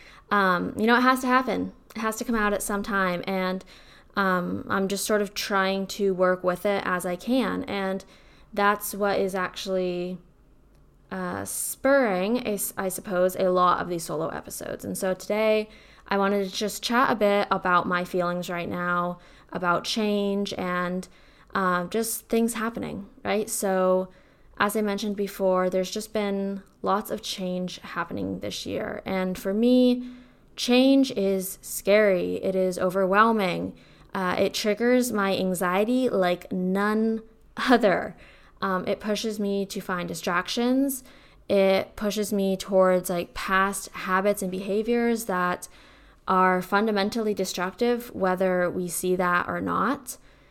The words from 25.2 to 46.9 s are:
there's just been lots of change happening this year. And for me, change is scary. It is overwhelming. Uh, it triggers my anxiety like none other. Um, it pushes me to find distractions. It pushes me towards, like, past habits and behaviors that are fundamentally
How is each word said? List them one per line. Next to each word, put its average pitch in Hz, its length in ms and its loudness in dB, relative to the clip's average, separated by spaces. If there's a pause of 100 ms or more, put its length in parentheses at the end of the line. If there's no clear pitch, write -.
there's 185 200 0
just 214 220 -8
been 196 500 -2 (200)
lots 196 280 -2
of 214 120 -6
change 180 560 -6
happening - 640 -6
this - 260 -8
year. - 400 -6
And 185 320 -2
for 196 160 -4
me, 247 520 4 (480)
change 262 580 4
is 196 500 -2
scary. 190 800 2
It 190 120 0
is 185 240 0
overwhelming. 190 960 2 (380)
Uh, 185 260 -2
it 196 140 2
triggers 240 600 0
my 196 220 0
anxiety 196 720 0
like 175 440 0
none 208 720 0 (340)
other. 202 600 2 (440)
Um, 185 260 -2
it 202 140 -4
pushes 214 400 -4
me 202 260 -2
to 196 140 -8
find 175 280 -4
distractions. 240 920 -2 (460)
It 190 480 2
pushes 208 360 -4
me 196 240 0
towards, 185 520 2
like, 175 240 -4
past 190 580 0
habits 190 520 0
and 185 80 -4
behaviors 226 760 0
that 180 440 -2 (600)
are 185 340 4
fundamentally 208 720 0